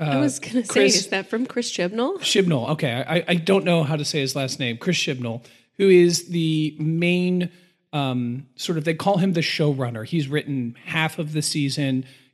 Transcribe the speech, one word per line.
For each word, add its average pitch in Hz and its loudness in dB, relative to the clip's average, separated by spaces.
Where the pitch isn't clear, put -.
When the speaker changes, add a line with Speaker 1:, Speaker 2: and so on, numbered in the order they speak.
Speaker 1:
uh, - -6
Speaker 2:
I 147 0
was - 0
gonna 240 -2
say, - -8
Speaker 1:
Chris 254 4
Speaker 2:
is 220 0
that 190 -4
from 233 -2
Chris 240 -6
Chibnall? 226 -2
Speaker 1:
Chibnall. 151 2
Okay. 135 -2
I, 165 0
I 175 2
don't 190 0
know 170 2
how 147 -2
to 147 -2
say - -4
his 135 -2
last 131 -4
name. 117 -4
Chris 175 0
Chibnall, 120 -4
who 196 4
is 175 6
the 156 0
main, 175 0
um, 127 -4
sort 175 -4
of, 156 -2
they 165 0
call 190 0
him 190 2
the 165 0
showrunner. 131 -2
He's 151 -2
written 135 -4
half 160 -2
of 156 -6
the 156 -2
season. 139 -2